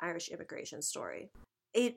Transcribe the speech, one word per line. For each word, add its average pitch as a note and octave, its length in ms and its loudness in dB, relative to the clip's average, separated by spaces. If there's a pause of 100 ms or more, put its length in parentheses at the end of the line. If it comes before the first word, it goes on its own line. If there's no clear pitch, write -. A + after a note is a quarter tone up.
Irish E3+ 300 -2
immigration - 520 -8
story. - 480 -4 (440)
It A#3+ 220 6